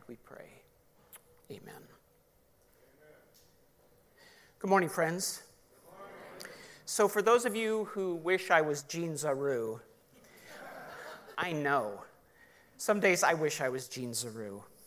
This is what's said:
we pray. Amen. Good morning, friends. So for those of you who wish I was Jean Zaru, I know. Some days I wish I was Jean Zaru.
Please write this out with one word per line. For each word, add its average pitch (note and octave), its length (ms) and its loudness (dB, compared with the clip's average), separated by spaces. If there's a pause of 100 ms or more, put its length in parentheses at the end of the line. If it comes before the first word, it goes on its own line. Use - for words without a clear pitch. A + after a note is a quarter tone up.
we A#2+ 160 -14
pray. - 240 -18 (1040)
Amen. - 320 -16 (2750)
Good G3+ 100 -2
morning, F#3+ 180 6
friends. E3 560 -2 (1400)
So G#3 240 2
for G#3 120 0
those A#3 220 6
of A3 140 -2
you A3 340 0
who F#3+ 240 -2
wish F3+ 360 0
I E3 100 8
was D3 220 0
Jean E3 320 -4
Zaru, C3+ 680 -2 (1600)
I F3 140 -2
know. C#3 520 2 (720)
Some G#3 240 2
days F3+ 240 4
I D3 100 6
wish D#3 280 0
I C3 80 0
was B2+ 180 -4
Jean B2 240 -8
Zaru. A2 500 -8 (260)